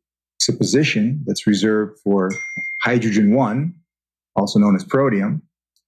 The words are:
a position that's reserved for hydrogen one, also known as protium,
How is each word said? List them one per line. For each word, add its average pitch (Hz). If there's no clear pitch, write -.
a -
position 131
that's -
reserved 107
for 98
hydrogen 110
one, 135
also 101
known 101
as 95
protium, 131